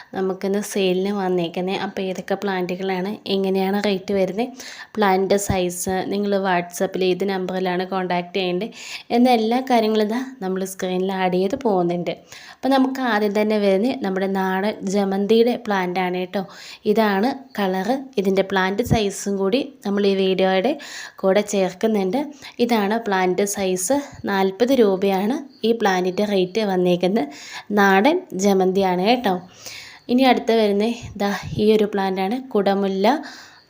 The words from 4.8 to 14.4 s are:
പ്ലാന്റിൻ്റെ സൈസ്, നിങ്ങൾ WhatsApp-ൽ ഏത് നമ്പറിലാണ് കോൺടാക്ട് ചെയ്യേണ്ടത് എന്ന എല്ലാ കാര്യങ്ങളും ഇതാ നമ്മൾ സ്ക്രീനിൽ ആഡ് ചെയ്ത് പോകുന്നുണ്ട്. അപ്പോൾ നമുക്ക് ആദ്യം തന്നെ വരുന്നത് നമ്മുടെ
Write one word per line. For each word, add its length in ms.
പ്ലാന്റിൻ്റെ 500
സൈസ്, 480
നിങ്ങൾ 200
WhatsApp-ൽ 600
ഏത് 240
നമ്പറിലാണ് 600
കോൺടാക്ട് 440
ചെയ്യേണ്ടത് 320
എന്ന 120
എല്ലാ 200
കാര്യങ്ങളും 380
ഇതാ 120
നമ്മൾ 180
സ്ക്രീനിൽ 380
ആഡ് 180
ചെയ്ത് 240
പോകുന്നുണ്ട്. 480
അപ്പോൾ 200
നമുക്ക് 240
ആദ്യം 260
തന്നെ 260
വരുന്നത് 400
നമ്മുടെ 240